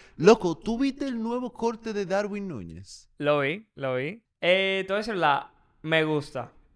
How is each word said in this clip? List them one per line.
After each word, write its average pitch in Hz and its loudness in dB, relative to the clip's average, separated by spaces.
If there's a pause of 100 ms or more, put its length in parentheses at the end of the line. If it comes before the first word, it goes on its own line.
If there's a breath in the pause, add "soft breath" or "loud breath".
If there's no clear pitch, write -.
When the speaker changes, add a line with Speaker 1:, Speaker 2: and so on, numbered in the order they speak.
(160 loud breath)
Speaker 1:
Loco, 180 6
¿tú 226 -4
viste 277 -2
el 233 -4
nuevo 240 -4
corte 226 -4
de 202 -4
Darwin 202 -2
Núñez? 92 -12
Speaker 2:
Lo 147 2
vi, 160 -2
lo 131 -4
vi. 156 -6 (160)
Eh, 190 2
te 190 -4
voy - 0
a 214 -2
decir 214 -4
la, 151 2 (300)
me 160 2
gusta. 143 -4 (240)